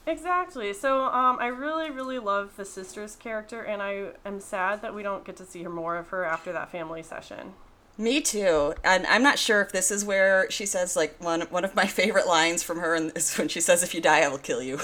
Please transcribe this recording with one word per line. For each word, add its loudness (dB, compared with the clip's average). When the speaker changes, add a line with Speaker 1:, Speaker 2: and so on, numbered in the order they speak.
Speaker 1:
Exactly. -4
So, 0
um, 2
I -2
really, -4
really -8
love -4
the -10
sister's -14
character, -10
and -6
I -6
am -8
sad -2
that -8
we -8
don't -6
get -14
to -16
see -14
more -4
of -8
her -4
after -4
that -6
family -8
session. -14
Speaker 2:
Me 0
too. 2
And 4
I'm 6
not 6
sure 4
if -2
this 0
is -2
where 4
she -6
says, -2
like, 0
one, 0
one 0
of -6
my 4
<laughs> -2
favorite 4
lines 4
from -6
her 0
is -2
when 0
she -4
says, 6
"If -4
you -2
die, 6
I 4
will -4
kill -2
you." -4